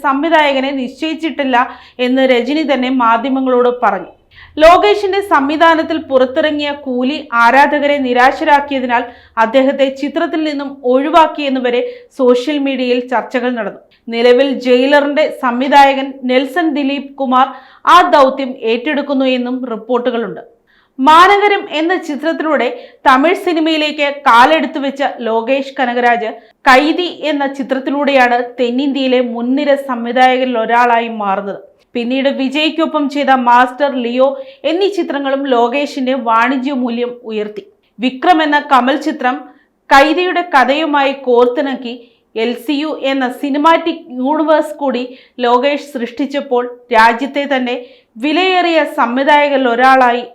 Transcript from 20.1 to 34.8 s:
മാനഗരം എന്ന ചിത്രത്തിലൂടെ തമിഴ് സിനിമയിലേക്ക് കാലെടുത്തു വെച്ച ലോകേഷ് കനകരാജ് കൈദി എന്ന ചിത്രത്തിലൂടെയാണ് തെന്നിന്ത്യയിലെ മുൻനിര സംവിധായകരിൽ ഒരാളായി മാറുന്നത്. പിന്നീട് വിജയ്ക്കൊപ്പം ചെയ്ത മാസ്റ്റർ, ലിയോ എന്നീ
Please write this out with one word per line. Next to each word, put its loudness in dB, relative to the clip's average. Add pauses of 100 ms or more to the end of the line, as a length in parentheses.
മാനഗരം 4 (180)
എന്ന 0 (140)
ചിത്രത്തിലൂടെ -2 (400)
തമിഴ് 4
സിനിമയിലേക്ക് 0 (200)
കാലെടുത്തു 4
വെച്ച -4 (260)
ലോകേഷ് -2
കനകരാജ് 0 (380)
കൈദി 4 (220)
എന്ന -2 (120)
ചിത്രത്തിലൂടെയാണ് 0 (220)
തെന്നിന്ത്യയിലെ 0 (100)
മുൻനിര 0 (140)
സംവിധായകരിൽ 0
ഒരാളായി 2 (120)
മാറുന്നത്. -4 (340)
പിന്നീട് -2 (120)
വിജയ്ക്കൊപ്പം -2
ചെയ്ത -2 (160)
മാസ്റ്റർ, 2 (100)
ലിയോ 0 (440)
എന്നീ 0